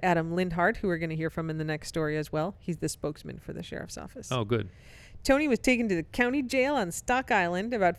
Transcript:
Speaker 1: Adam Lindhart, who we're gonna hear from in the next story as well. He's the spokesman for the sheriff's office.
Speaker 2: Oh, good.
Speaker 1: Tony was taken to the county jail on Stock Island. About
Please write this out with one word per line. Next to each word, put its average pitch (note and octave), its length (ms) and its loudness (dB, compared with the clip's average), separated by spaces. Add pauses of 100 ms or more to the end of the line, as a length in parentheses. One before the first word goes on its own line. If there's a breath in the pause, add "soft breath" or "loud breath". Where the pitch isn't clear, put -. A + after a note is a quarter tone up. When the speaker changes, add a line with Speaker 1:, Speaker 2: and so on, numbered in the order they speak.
Speaker 1:
Adam E3 320 4
Lindhart, F3 420 2
who G#3+ 120 -2
we're E3+ 80 2
gonna D#3+ 180 -4
hear D#3+ 140 -2
from D#3+ 200 -4
in D#3 100 -4
the D#3 40 -2
next D#3 240 -4
story D#3 300 0
as D3+ 120 -4
well. D#3+ 300 -2
He's E3 200 -6
the D#3 100 -2
spokesman - 500 -8
for - 140 -12
the - 100 -10
sheriff's - 340 -10
office. - 360 -10
Speaker 2:
Oh, B2 100 0
good. G#2 240 0 (560 soft breath)
Speaker 1:
Tony C#4+ 240 4
was A#3+ 120 2
taken A#3+ 280 2
to F#3+ 80 0
the E3 80 0
county B3 380 0
jail C4+ 340 0
on F#3+ 160 0
Stock B3+ 400 -2
Island. F#3+ 420 2
About F#3 260 4